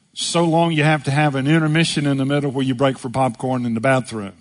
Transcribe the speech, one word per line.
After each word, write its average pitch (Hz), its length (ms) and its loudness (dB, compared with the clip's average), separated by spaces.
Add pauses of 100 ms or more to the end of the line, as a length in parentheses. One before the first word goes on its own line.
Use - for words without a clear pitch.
(140)
so - 300 -2
long 170 280 2
you 151 120 2
have 156 200 2
to 143 60 -2
have 147 240 2
an 135 120 -2
intermission 156 600 2
in 139 100 2
the 135 80 0
middle 143 260 0
where 131 140 -2
you 131 100 0
break 135 240 0
for 131 120 -10
popcorn 127 560 -2
in 117 80 -2
the 113 60 -2
bathroom. 113 600 -2